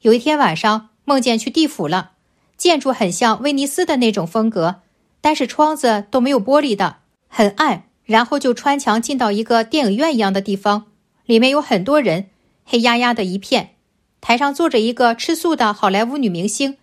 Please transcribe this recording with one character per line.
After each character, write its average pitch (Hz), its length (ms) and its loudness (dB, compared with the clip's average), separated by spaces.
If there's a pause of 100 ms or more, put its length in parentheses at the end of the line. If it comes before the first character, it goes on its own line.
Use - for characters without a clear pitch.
有 220 120 6
一 240 60 4
天 302 180 0
晚 196 180 2
上 214 340 -2 (160)
梦 277 140 2
见 233 200 0
去 226 100 -6
地 320 160 0
府 196 220 -6
了， 180 240 -4 (460)
建 330 220 2
筑 269 120 -4
很 208 200 -2
像 220 300 0
威 294 120 -2
尼 277 120 -2
斯 349 200 -2
的 320 120 0
那 240 140 2
种 196 160 -4
风 220 220 0
格， 180 320 -2 (400)
但 302 140 2
是 285 120 -2
窗 302 280 0
子 220 360 0
都 262 80 0
没 247 100 0
有 269 100 2
玻 262 220 2
璃 262 140 -2
的， 185 220 -4 (320)
很 208 220 2
暗， 220 340 -2 (180)
然 226 220 2
后 285 120 -4
就 269 160 0
穿 285 240 0
墙 233 240 0
进 277 160 -6
到 233 140 0
一 208 120 -2
个 226 200 2
电 254 240 0
影 196 80 0
院 302 180 0
一 254 40 0
样 202 140 0
的 196 100 -2
地 196 140 -4
方， 208 320 -2 (380)
里 226 140 4
面 262 100 4
有 285 120 0
很 190 220 -2
多 285 180 2
人， 190 280 -2 (360)
黑 240 160 0
压 240 160 2
压 240 160 0
的 226 100 -4
一 185 140 -6
片， - 380 -4 (440)
台 240 180 0
上 285 160 0
坐 330 160 0
着 240 100 2
一 220 120 0
个 233 240 2
吃 330 200 -4
素 320 200 -2
的 220 180 0
好 208 160 0
莱 196 140 0
坞 254 140 -6
女 262 100 -2
明 175 200 -4
星 277 360 -4